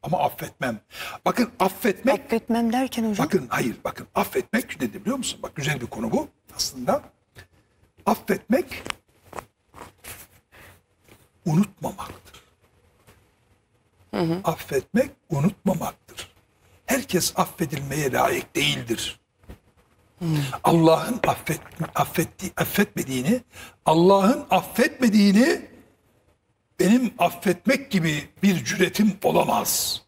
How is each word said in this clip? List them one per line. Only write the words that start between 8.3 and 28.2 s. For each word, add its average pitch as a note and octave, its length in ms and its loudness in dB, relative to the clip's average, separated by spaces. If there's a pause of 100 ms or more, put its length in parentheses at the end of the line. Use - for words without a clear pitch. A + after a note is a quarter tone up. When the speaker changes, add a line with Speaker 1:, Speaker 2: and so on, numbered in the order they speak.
Speaker 1:
unutmamaktır. - 960 -4 (1700)
Speaker 2:
Hı G3 60 -2
hı. E3+ 240 0
Speaker 1:
Affetmek E3+ 680 -2 (200)
unutmamaktır. - 1000 -4 (540)
Herkes A#3 500 -2
affedilmeye C#3+ 760 -4
layık B2 440 0
değildir. C#3 640 -4 (1000)
Speaker 2:
Hı. F3+ 60 -10 (400)
Speaker 1:
Allah'ın E3 640 4
affet-, - 340 -4 (340)
affetti-, - 640 -4
affetmediğini, E3 840 0 (460)
Allah'ın F#3+ 640 6
affetmediğini A3 1080 4 (1200)
benim A3+ 380 4
affetmek F#3+ 720 0
gibi D#3+ 380 -2 (140)